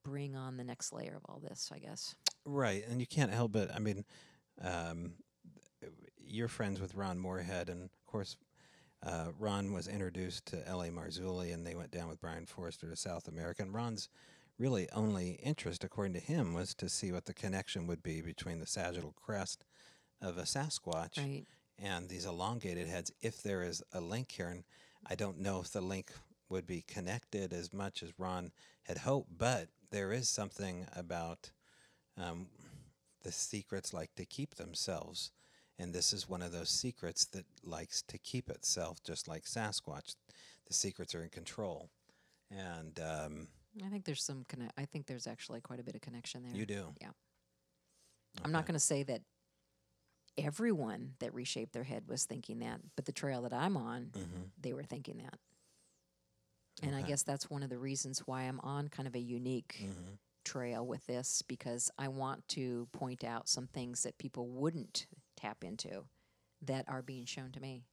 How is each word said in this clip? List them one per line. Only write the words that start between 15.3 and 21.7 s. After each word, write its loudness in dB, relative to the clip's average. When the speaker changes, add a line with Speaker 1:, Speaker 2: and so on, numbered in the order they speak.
Speaker 2:
interest, 2
according 2
to 2
him, 4
was 2
to -2
see 2
what 0
the -4
connection 0
would 2
be 0
between -4
the -4
sagittal 0
crest -2
of 0
a 0
Sasquatch 0
Speaker 1:
Right. -2